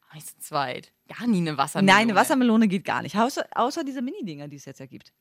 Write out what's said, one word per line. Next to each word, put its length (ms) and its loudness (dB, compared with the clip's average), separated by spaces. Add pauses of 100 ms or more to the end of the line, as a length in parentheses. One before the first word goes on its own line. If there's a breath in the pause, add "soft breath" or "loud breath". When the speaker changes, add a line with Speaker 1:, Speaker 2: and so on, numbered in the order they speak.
(100)
Speaker 1:
Auch 40 -20
nicht 140 -18
zu 120 -20
zweit. 520 -6 (160)
Gar 200 -8
nie 100 4
eine 180 0
Wassermelone. 400 4
Speaker 2:
Nein, 140 4
eine 80 4
Wassermelone 500 4
geht 160 -2
gar 180 -2
nicht. 140 -8
Außer, 380 0
außer 300 -2
diese 180 -8
Mini-Dinger, 460 -10
die 80 -16
es 80 -20
jetzt 160 -18
ja 60 -16
gibt. 340 -20